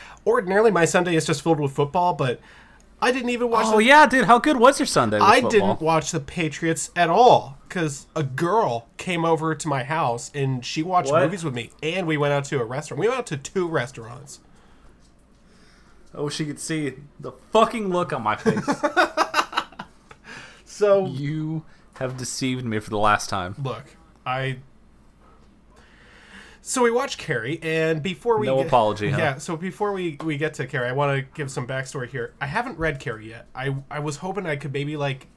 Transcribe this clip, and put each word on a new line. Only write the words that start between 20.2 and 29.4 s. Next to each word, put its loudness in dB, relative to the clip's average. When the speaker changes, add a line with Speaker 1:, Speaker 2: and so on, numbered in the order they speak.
Speaker 1:
So 4
Speaker 2:
You -6
have -6
deceived -4
me -2
for -10
the -4
last 2
time. -6
Speaker 1:
Look, -10
I, -4
so 0
we 4
watched -2
Carrie, -4
and 0
before -2
we 0
Speaker 2:
No 2
Speaker 1:
get, 0
Speaker 2:
apology, 2
huh? 0
Speaker 1:
yeah, 0
so -8